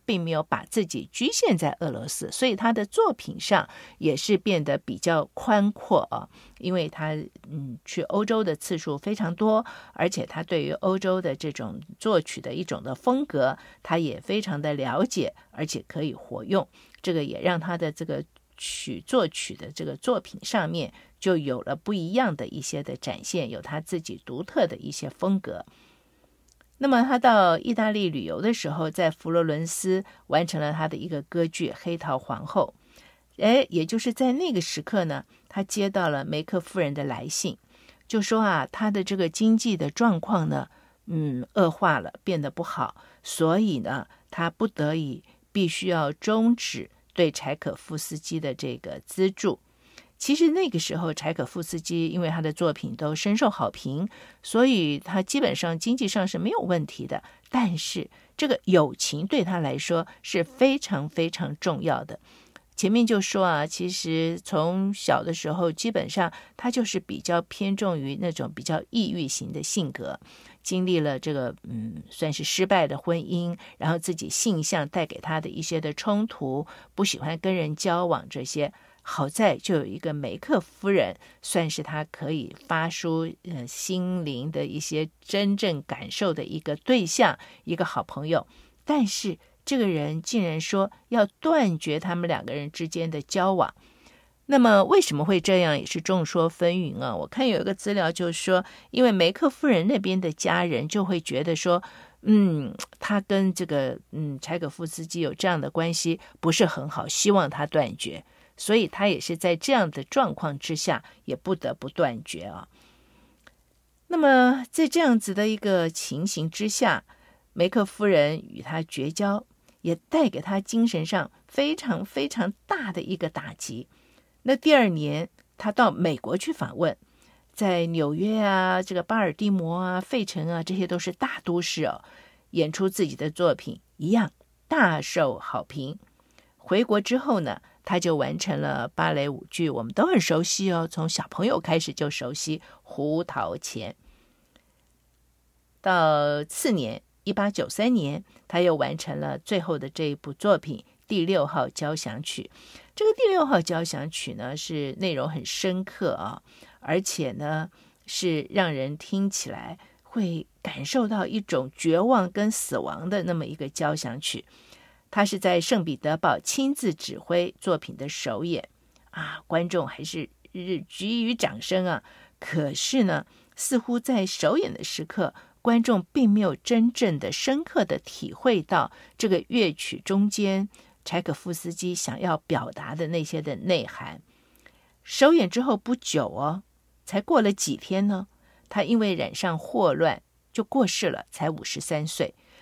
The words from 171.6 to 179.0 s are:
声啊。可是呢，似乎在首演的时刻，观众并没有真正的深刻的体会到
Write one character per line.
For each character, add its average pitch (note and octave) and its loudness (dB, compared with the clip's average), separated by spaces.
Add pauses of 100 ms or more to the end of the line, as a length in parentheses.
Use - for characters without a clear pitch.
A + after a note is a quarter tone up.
声 F#3 0
啊。 D#3+ -2 (360)
可 D3 -4
是 B3 2
呢， D#3 0 (320)
似 - 0
乎 A#3+ -2
在 A3+ 0
首 F#3+ 2
演 - -2
的 - -10
时 - -6
刻， - -2 (300)
观 A#3 6
众 A3 2
并 B3+ 6
没 G#3 6
有 F3 2
真 A#3 4
正 F3+ 2
的 G2 -6
深 C#4+ 0
刻 - 0
的 - -2
体 - -12
会 A3 2
到 D#3+ 0 (240)